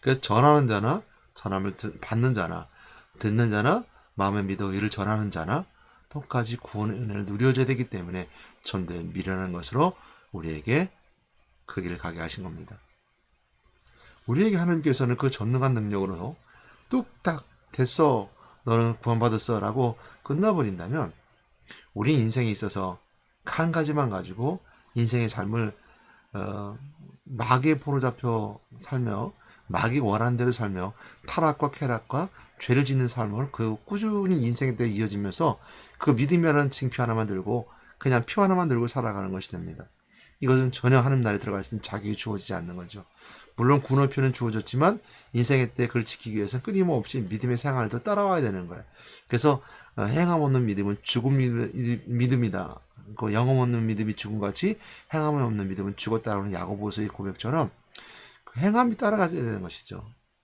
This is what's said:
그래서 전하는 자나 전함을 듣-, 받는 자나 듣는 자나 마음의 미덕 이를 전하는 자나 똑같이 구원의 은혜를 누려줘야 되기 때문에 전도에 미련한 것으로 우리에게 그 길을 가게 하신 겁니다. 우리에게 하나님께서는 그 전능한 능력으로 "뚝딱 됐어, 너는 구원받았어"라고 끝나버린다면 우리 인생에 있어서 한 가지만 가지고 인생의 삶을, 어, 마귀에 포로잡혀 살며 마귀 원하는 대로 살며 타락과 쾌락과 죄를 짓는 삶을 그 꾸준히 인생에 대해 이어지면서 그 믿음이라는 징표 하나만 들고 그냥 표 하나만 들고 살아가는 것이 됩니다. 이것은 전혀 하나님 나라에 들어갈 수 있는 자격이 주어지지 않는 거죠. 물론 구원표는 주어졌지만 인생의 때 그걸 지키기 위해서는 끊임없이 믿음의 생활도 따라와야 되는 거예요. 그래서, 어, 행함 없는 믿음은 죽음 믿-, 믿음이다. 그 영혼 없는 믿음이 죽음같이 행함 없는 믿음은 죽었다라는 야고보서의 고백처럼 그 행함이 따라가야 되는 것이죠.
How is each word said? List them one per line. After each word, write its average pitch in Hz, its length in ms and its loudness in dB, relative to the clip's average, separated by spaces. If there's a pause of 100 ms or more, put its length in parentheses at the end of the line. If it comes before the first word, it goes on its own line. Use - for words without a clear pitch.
그래서 131 200 2
전하는 143 460 6
자나 110 340 0 (340)
전함을 98 420 -4
듣-, - 240 -10
받는 120 320 2
자나 85 340 -4 (520)
듣는 110 320 2
자나 143 320 2 (320)
마음의 98 300 0
미덕 95 300 -2
이를 104 140 0
전하는 104 420 -2
자나 95 340 -2 (440)
똑같이 120 480 -4
구원의 104 420 -4
은혜를 104 260 -4
누려줘야 123 400 2
되기 127 240 -2
때문에 90 380 -8 (360)
전도에 87 400 -6
미련한 92 480 -4
것으로 117 440 -2 (360)
우리에게 92 580 -2 (760)
그 - 160 -8
길을 87 160 -6
가게 85 220 -8
하신 82 240 -8
겁니다. 82 340 -14 (1500)
우리에게 185 320 4
하나님께서는 151 600 2
그 135 120 2
전능한 127 440 0
능력으로 101 640 -2 (540)
"뚝딱 175 560 -4 (260)
됐어, 123 580 2 (340)
너는 117 340 2
구원받았어"라고 113 1000 0 (260)
끝나버린다면 135 920 -2 (800)
우리 120 220 2
인생에 113 360 2
있어서 95 480 -4 (460)
한 165 260 0
가지만 151 380 0
가지고 101 500 -4 (360)
인생의 117 340 2
삶을, 104 460 -2 (580)
어, 101 440 -8 (460)
마귀에 127 560 0
포로잡혀 120 800 -2 (180)
살며 117 560 -4 (340)
마귀 113 320 0
원하는 113 380 2
대로 123 140 2
살며 101 420 -4 (340)
타락과 151 440 0
쾌락과 135 580 -4 (300)
죄를 131 260 2
짓는 131 220 2
삶을 117 440 -4
그 110 340 -2
꾸준히 202 580 0
인생에 120 320 0
대해 120 140 0
이어지면서 104 680 0 (380)
그 - 140 2
믿음이라는 147 580 4
징표 127 340 -2
하나만 113 240 0
들고 104 400 -4 (300)
그냥 123 300 2
표 - 140 0
하나만 185 260 4
들고 120 200 2
살아가는 101 440 -4
것이 95 200 -6
됩니다. 85 340 -10 (540)
이것은 131 320 4
전혀 127 280 6
하나님 127 240 2
나라에 101 160 2
들어갈 98 240 -4
수 - 120 -10
있는 101 80 -6
자격이 104 320 -6
주어지지 101 380 -6
않는 87 220 -6
거죠. 90 280 -14 (520)
물론 135 260 6
구원표는 135 520 2
주어졌지만 123 640 0 (340)
인생의 123 400 4
때 120 140 0
그걸 117 180 -2
지키기 - 320 -4
위해서는 104 260 -4
끊임없이 170 580 0
믿음의 107 360 -2
생활도 127 460 -2
따라와야 202 380 2
되는 95 260 -2
거예요. - 160 -14 (440)
그래서, 131 340 4 (340)
어, 107 80 -2
행함 165 380 2
없는 131 240 4
믿음은 101 380 0
죽음 131 340 2
믿-, 120 720 0
믿음이다. 120 720 0 (380)
그 107 160 -2
영혼 127 260 4
없는 120 260 2
믿음이 107 300 0
죽음같이 107 640 -2 (340)
행함 151 220 0
없는 110 320 0
믿음은 95 300 -4
죽었다라는 104 560 -2
야고보서의 101 560 -4
고백처럼 107 600 -2 (760)
그 - 140 -12
행함이 220 380 2
따라가야 202 320 2
되는 117 320 -4
것이죠. 92 420 -12 (400)